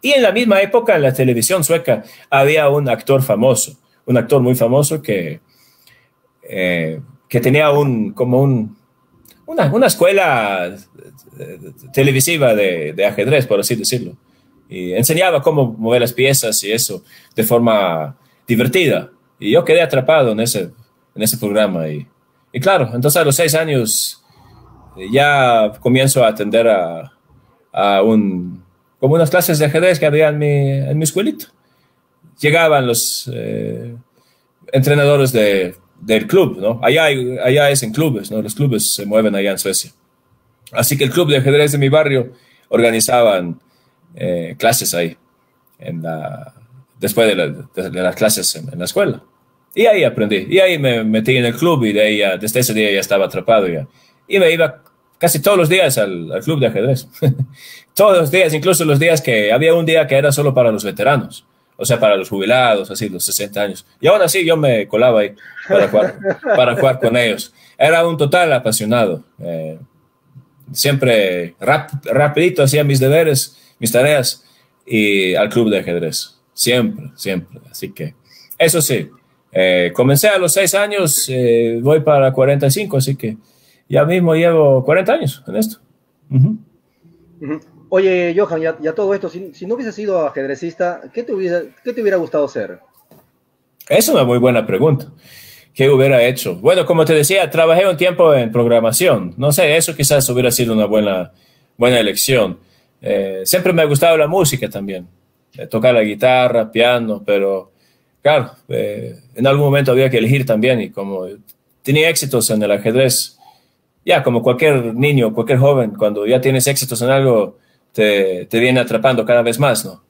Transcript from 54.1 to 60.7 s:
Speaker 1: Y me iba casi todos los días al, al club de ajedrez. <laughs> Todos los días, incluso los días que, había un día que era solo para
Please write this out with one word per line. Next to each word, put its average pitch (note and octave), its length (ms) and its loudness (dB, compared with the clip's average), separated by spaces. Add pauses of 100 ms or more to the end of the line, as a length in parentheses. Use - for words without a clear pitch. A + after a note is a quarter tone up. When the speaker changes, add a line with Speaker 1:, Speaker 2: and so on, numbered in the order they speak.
Speaker 1:
Y G3 120 -2
me F3 120 4
iba E3 320 -2 (360)
casi E3 220 0
todos G3 180 2
los E3 100 2
días E3 300 2
al, F2+ 340 -4
al F#2+ 100 -6
club D#3 180 -4
de C3 80 2
ajedrez. A#2 400 -2 (120)
<laughs> - 720 -6
Todos G3 220 4
los D#3+ 140 0
días, E3+ 240 2
incluso E3 300 0
los D3 140 2
días D#3+ 220 2
que, G#2+ 320 0
había D#3+ 220 2
un E3+ 100 0
día D#3+ 220 2
que C#3 80 -2
era C#3 160 2
solo C#3+ 240 0
para A#2+ 160 4